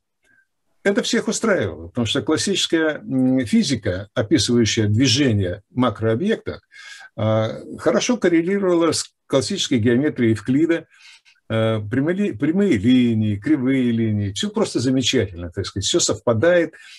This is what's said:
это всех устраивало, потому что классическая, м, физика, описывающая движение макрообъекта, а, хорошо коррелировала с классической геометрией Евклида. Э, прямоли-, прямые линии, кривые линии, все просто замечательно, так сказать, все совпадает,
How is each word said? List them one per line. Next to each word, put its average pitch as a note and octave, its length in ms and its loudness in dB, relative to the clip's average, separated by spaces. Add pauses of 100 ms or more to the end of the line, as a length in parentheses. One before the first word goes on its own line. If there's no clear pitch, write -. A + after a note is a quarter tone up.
(840)
это G3+ 200 2
всех A3 240 -2
устраивало, A2 600 -2
потому A#2+ 180 -2
что C#3 140 -2
классическая, D#3 800 0
м, C3 460 0
физика, G#2+ 680 -2
описывающая A#2 720 2
движение G#2+ 840 0
макрообъекта, B2 920 -2 (580)
а, A2 400 0 (180)
хорошо A3 400 0
коррелировала F3 760 2
с - 200 -6 (140)
классической C#3 520 0
геометрией B2 520 2
Евклида. D3 560 0 (640)
Э, A2 280 0
прямоли-, D3+ 580 -2
прямые E3 400 2
линии, A2+ 580 2
кривые C3 560 0
линии, G#2+ 420 -2
все G#3 180 -4
просто F#3 280 -2
замечательно, A2+ 720 -2
так F#2+ 140 -6
сказать, - 200 -8
все F3 140 0
совпадает, E3 760 0 (240)